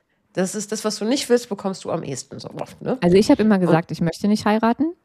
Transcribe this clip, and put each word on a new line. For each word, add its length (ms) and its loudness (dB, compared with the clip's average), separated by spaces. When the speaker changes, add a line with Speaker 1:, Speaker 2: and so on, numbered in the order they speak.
Speaker 1:
Das 240 -4
ist 160 -8
das, 140 -6
was 140 -4
du 60 -6
nicht 240 -2
willst, 200 2
bekommst 340 -6
du 80 -6
am 100 -2
ehesten 380 -10
so 120 -14
oft, 300 -12
ne? 200 -4
Speaker 2:
Also 160 6
ich 120 4
hab 120 4
immer 140 4
Speaker 1:
Und 60 2
Speaker 2:
gesagt, 300 2
ich 80 -6
möchte 300 -2
nicht 160 0
heiraten. 480 0